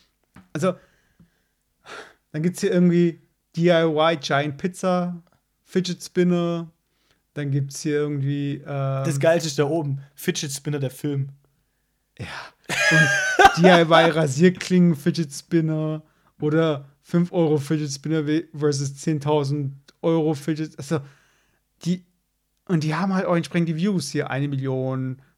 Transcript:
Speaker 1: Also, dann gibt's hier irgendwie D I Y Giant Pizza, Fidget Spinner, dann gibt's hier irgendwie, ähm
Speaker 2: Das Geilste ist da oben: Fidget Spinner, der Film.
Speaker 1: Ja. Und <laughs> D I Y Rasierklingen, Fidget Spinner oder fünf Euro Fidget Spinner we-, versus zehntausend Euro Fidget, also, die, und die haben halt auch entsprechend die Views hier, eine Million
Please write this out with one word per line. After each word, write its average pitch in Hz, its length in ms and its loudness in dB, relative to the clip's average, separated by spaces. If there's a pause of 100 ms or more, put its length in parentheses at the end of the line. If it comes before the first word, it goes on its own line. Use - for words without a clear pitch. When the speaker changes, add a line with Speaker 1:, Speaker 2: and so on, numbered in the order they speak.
(540)
Speaker 1:
Also, 175 200 0 (1600)
dann 156 120 -6
gibt's 180 180 -2
hier 196 100 0
irgendwie 175 500 4 (340)
D 170 140 2
I 165 140 6
Y 160 360 2
Giant 143 380 -2
Pizza, 180 640 -2 (420)
Fidget 180 400 -4
Spinner, 170 680 0 (640)
dann 143 160 -4
gibt's 139 300 -4
hier 147 160 -2
irgendwie, 143 580 -2
ähm 139 500 -4
Speaker 2:
Das 139 140 -2
Geilste 165 300 2
ist 143 100 -2
da 147 60 2
oben: 143 360 -2 (140)
Fidget 170 360 -6
Spinner, 147 280 -6
der 131 120 -4
Film. 139 380 -4 (880)
Speaker 1:
Ja. - 80 -12 (680)
Und - 180 4 (480)
<laughs> 165 60 4
D 185 40 10
I 175 140 8
Y 165 300 6
Rasierklingen, 170 840 2
Fidget 165 380 -4
Spinner 156 680 -2 (380)
oder 151 500 0 (140)
fünf 175 280 0
Euro 160 260 2
Fidget 147 340 -2
Spinner 156 340 -4
we-, 151 220 -2 (100)
versus 143 380 -2
zehntausend 147 800 -2 (260)
Euro 165 320 2
Fidget, 156 460 -6
also, 151 200 -4 (840)
die, 180 200 -4 (640)
und 165 160 0
die 156 120 -2
haben 190 180 -2
halt 190 120 0
auch 175 100 0
entsprechend 170 320 -2
die 165 80 -4
Views 180 360 -2
hier, - 180 -4
eine 135 180 -2
Million 131 760 -4 (160)